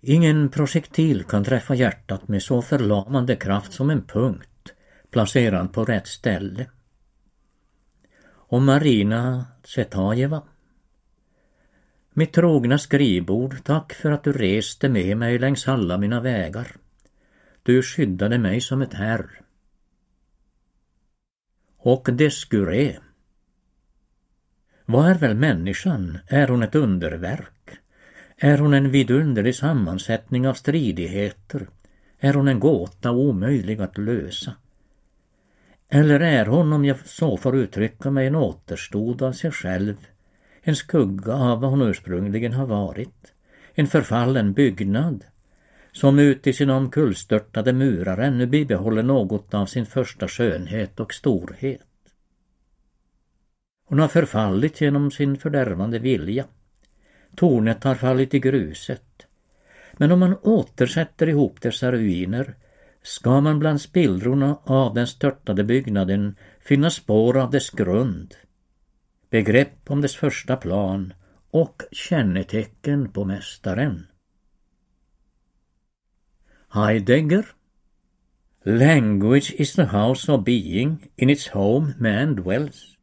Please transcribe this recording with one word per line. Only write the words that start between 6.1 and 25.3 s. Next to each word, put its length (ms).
Och 380
Marina 840
Tsvetajeva: 800
"Mitt 200
trogna 460
skrivbord, 840
tack 280
för 180
att 140
du 80
reste 560
med 280
mig 220
längs 300
alla 300
mina 220
vägar. 560
Du 200
skyddade 560
mig 220
som 220
ett 120
herr." 460
Och 360
Descuré: 840
"Vad 260
är 40
väl 200